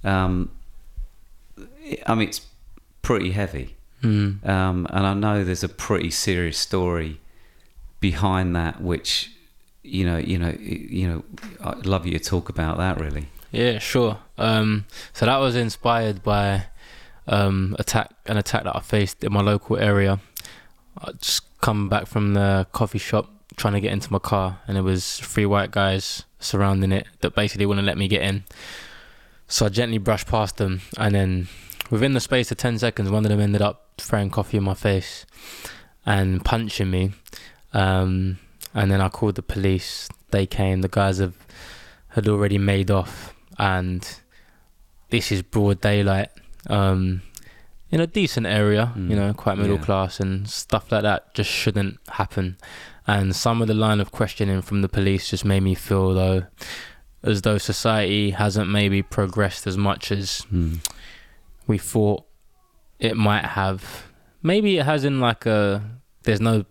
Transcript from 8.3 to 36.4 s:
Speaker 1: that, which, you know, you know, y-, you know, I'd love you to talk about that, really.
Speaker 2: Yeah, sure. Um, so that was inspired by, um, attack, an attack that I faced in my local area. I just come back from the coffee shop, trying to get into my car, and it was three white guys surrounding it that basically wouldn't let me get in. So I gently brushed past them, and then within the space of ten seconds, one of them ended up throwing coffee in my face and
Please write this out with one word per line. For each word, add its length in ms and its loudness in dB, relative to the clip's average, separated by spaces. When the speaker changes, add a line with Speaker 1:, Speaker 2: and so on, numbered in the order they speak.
Speaker 1:
that, 260 -4
which, 500 -4
you 220 -2
know, 120 0
you 220 -2
know, 80 0
y-, 100 -4
you 180 0
know, 160 -2
I'd 220 -8
love 220 0
you 100 -2
to 60 -6
talk 260 -2
about 280 -2
that, 220 -2
really. 280 -6
Speaker 2:
Yeah, 260 0
sure. 400 0
Um, 460 2
so 140 0
that 100 4
was 180 2
inspired 680 0
by, 400 2
um, 500 2
attack, 340 -2
an 120 0
attack 260 -2
that 120 -4
I 40 -2
faced 440 -2
in 100 -2
my 80 4
local 360 2
area. 420 2
I 140 -12
just 220 -2
come 280 2
back 180 0
from 260 2
the 380 4
coffee 260 -2
shop, 320 -2
trying 160 0
to 80 2
get 100 -2
into 200 -4
my 80 2
car, 480 -2
and 100 -2
it 40 2
was 380 -2
three 260 -2
white 240 2
guys 540 -2
surrounding 520 2
it 140 0
that 160 -2
basically 320 0
wouldn't 180 0
let 120 0
me 100 -2
get 160 2
in. 220 -2
So 180 0
I 40 2
gently 280 0
brushed 300 0
past 300 0
them, 240 0
and 160 2
then 340 2
within 220 2
the 80 2
space 300 0
of 60 -4
ten 220 0
seconds, 320 0
one 140 2
of 40 4
them 120 4
ended 200 4
up 360 -2
throwing 320 -2
coffee 280 -2
in 60 2
my 100 0
face 520 -2
and 380 2